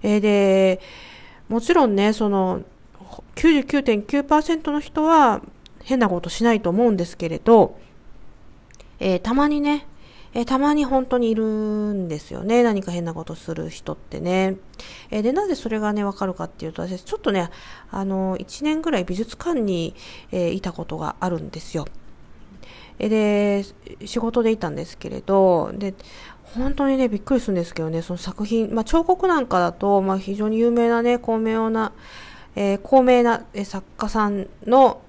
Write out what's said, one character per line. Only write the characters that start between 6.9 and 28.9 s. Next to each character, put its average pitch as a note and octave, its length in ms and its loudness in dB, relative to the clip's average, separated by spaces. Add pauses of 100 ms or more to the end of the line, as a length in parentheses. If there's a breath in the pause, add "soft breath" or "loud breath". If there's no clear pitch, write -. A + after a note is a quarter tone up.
ん G3 40 0
で E3+ 80 -2
す - 120 -12
け E3+ 120 -4
れ D#3+ 100 -6
ど、 A3 400 6 (1200 loud breath)
え F#3 180 0
ー、 - 40 -2
た A3 140 -4
ま C#4+ 140 2
に D4 120 0
ね、 D4 260 -2 (480 soft breath)
え A#3+ 80 -2
ー、 - 20 -2
た C4 140 -2
ま C#4+ 160 2
に D4 100 2
本 C4 220 0
当 B3+ 120 0
に A#3 120 0
い A3 40 0
る A3 100 -2
ん G#3+ 600 -4
で D3+ 120 -6
す - 140 -14
よ - 120 -10
ね。 A#3 180 2
何 G#3 200 2
か F3 100 -8
変 F3 120 -4
な E3 100 -6
こ E3 100 -10
と F3 100 -12
す - 200 -12
る D#3+ 160 -8
人 - 240 -12
っ - 20 -12
て - 240 -14
ね。 F#3+ 360 0 (540 loud breath)
え G#3+ 100 -4
ー、 - 20 -2
で、 A#3+ 100 2
な G4 140 0
ぜ F4 80 -2
そ - 140 -8
れ A3 120 -4
が G#3 120 -2
ね、 G#3 120 -2
わ G3 80 -4
か G3 140 -6
る F3+ 80 -4
か E3+ 100 -8
っ E3+ 40 -10
て - 180 -14
い - 20 -8
う D#3+ 40 -12
と、 E3+ 100 -8
私 F3+ 200 -8
ち - 120 -8
ょ - 20 -6
っ - 40 -10
と - 120 0
ね、 F3 180 -2 (400 loud breath)
あ G3 140 -6
の、 F#3+ 340 -2
一 - 240 -12
年 D#4 200 -2
ぐ E4 80 -2
ら B3 80 0
い F3+ 60 -2
美 F#3 120 -6
術 A3+ 200 -6
館 E4+ 240 -2
に、 F3 360 -2 (340 loud breath)
え F3 200 -2
ー、 - 20 -4
い F#3 80 -6
た F3 120 -6
こ E3+ 120 -10
と D#3 140 -10
が D#3 200 -8
あ F#3 100 -4
る E3+ 120 -4
ん D3+ 100 -12
で - 100 -14
す - 160 -10
よ。 D3 100 -6 (1120 loud breath)
え G#3 80 -4
ー、 - 20 0
で、 G#3 1000 0
仕 - 120 -4
事 A#3 240 0
で A3+ 100 2
い A3 60 -2
た F3+ 100 -4
ん D3 80 -6
で D3 80 -8
す - 140 -16
け - 100 -12
れ - 140 -10
ど、 F#3+ 520 4
で、 G3 200 -6 (600 loud breath)
本 B3+ 200 0
当 C#4 140 2
に C4+ 100 2
ね、 B3+ 100 2
び G#3 100 -2
っ G3+ 40 -6
く - 120 0
り A#3+ 60 4
す B3 80 -6
る G3+ 60 0
ん - 20 -
で E3+ 80 0
す E3+ 100 -12
け E3 80 -4
ど D#3+ 60 -4
ね、 E3 140 -4
そ F3+ 100 -8
の F3 60 -6
作 F#3+ 260 -6
品、 A3 300 -2
ま A3+ 80 0
あ、 - 20 -2
彫 E4 180 2